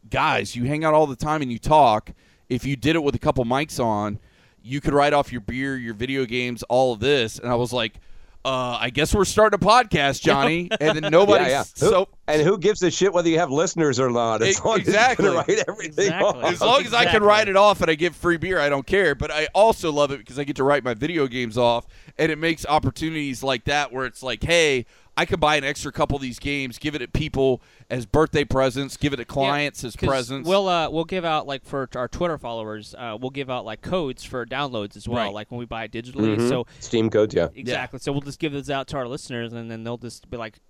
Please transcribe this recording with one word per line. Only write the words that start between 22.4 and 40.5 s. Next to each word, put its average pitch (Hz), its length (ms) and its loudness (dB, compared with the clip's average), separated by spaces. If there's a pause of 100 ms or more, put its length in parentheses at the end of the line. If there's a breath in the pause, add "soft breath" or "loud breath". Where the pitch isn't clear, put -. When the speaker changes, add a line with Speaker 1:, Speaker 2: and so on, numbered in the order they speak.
Speaker 1:
opportunities 147 760 -2
like 131 220 -2
that 143 260 -2
where 131 140 -6
it's - 180 -12
like, 120 200 -6
"Hey, 151 420 2 (320 soft breath)
I 165 80 0
could 185 140 -4
buy 151 160 4
an 139 80 -2
extra 143 300 -6
couple 143 240 -2
of 139 40 -8
these 123 180 -10
games, 139 380 -6
give 151 160 -6
it 151 60 -8
to - 80 -8
people 131 540 0 (280 soft breath)
as 123 160 -6
birthday 147 380 2
presents, 135 540 -2
give 143 160 -2
it - 40 -4
to 120 40 -10
Speaker 2:
Yeah, 117 40 -10
Speaker 1:
clients 143 600 -2
as 110 100 -10
Speaker 2:
'cause 165 140 -2
Speaker 1:
presents." 131 400 -4
Speaker 2:
we'll, 196 180 2
uh, 165 220 0
we'll 160 160 -4
give 180 180 -6
out, 156 240 -2
like, 139 160 -8
for 135 240 -8
t-, - 100 -12
our 123 120 -4
Twitter 170 280 -4
followers, 110 600 -10
uh, 113 240 -10
we'll 127 80 -6
give 135 200 -10
out, 123 140 -6
like, 110 180 -12
codes 156 440 -6
for 120 200 -8
downloads 123 520 -8
as 101 100 -14
well, 117 200 -2
Speaker 1:
Right. 101 60 -8
Speaker 2:
like 104 180 -12
when 120 80 -10
we 120 60 -10
buy 113 200 -10
it 110 80 -18
digitally. 113 420 -2
Speaker 3:
Mm-hmm. 117 140 0
Speaker 2:
So 123 160 -2 (160 loud breath)
Speaker 3:
Steam 113 280 0
codes, 107 240 2
yeah. 85 220 2
Speaker 2:
exactly. 127 420 -8
Speaker 1:
Yeah. - 60 -14
Speaker 2:
So 147 80 -4
we'll 143 100 -2
just 139 180 -14
give 156 120 -4
those 139 180 -8
out 135 200 -4
to 147 80 -6
our 127 100 -4
listeners, 120 460 -8
and 117 180 -12
then 113 140 -12
they'll 120 120 -6
just 117 320 -16
be 127 60 -12
like 113 240 -12 (100)